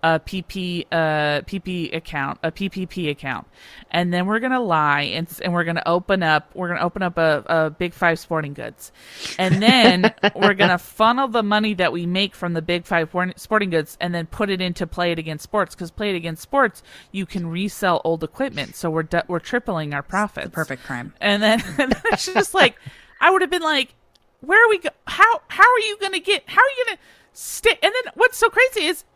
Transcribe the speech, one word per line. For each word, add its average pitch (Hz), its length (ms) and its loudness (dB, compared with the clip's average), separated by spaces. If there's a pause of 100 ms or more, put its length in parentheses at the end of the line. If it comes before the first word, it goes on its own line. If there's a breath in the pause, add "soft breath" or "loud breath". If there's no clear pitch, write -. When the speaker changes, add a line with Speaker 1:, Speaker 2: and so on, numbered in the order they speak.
Speaker 1:
a 165 180 2
P 185 220 -8
P, 180 500 -6
uh, 151 540 0
P 196 120 -8
P 180 320 -6
account, 147 520 -6
a 160 100 -2
P 196 160 -6
P 185 180 -8
P 170 220 -6
account. 135 380 -8 (440 loud breath)
And 175 220 0
then 180 140 0
we're 214 140 0
gonna 254 200 -2
lie 151 420 2
and 143 260 -4
s-, - 120 -16
and 175 120 -2
we're 175 120 0
gonna 170 220 -2
open 180 360 2
up, 156 320 2
we're 180 140 -6
gonna 175 120 -4
open 175 220 -2
up 175 160 -4
a, 156 280 2
a 160 240 2
Big 170 240 -6
Five 165 240 0
Sporting 151 360 -6
Goods. - 380 -16 (460 loud breath)
And 190 240 2
then 226 520 6 (100)
Speaker 2:
<laughs> 202 120 4
Speaker 1:
we're 196 180 4
gonna 185 240 4
funnel 247 500 0
the 226 140 0
money 214 320 0
that 175 180 0
we 170 140 -4
make 190 280 -2
from 175 180 -4
the 165 100 -2
Big 175 220 -2
Five 165 240 0
Sporting, 180 280 -4
Sporting 214 340 -2
Goods 160 300 -2
and 175 140 -4
then 170 120 -4
put 202 240 -4
it 185 100 -2
into 180 260 -4
Play 175 260 -2
It 165 60 -4
Against 160 260 -10
Sports, 202 300 -2
'cause 170 160 -10
Play 208 200 -6
It 190 60 -2
Against 165 260 -8
Sports, 262 400 0 (300 loud breath)
you 190 140 -6
can 175 220 -8
resell 180 560 -2
old 165 180 0
equipment. 160 540 -8
So 170 140 -4
we're 160 140 -2
du-, 170 240 -2
we're 175 120 -4
tripling 170 540 -4
our 143 60 -4
Speaker 3:
It's 139 80 -12
the - 20 -12
Speaker 1:
profits. 165 420 -4
Speaker 3:
perfect 147 320 -6
crime. 123 360 -10
Speaker 1:
And 208 220 0
then, 220 280 2
<laughs> 147 80 -8
and 262 140 2
then - 100 -4 (100)
it's - 140 -2
just 370 280 0
like, 359 220 4 (440 loud breath)
I 330 100 6
would 381 120 4
have 349 80 -2
been 349 120 -2
like, 302 320 -2 (460)
"Where 381 240 4
are 453 40 6
we 415 100 4
go-, 320 120 -4 (160)
how, 453 420 4
how - 160 2
are 494 160 6
you 427 200 -4
gonna 381 200 -2
get, 381 260 -2
how - 140 2
are 523 180 6
you 494 80 0
gonna 415 120 -6 (340 soft breath)
stay?" - 500 -2
And 392 100 4
then 494 220 -4
what's 466 220 4
so 453 140 2
crazy 466 340 2
is 320 200 -2 (120)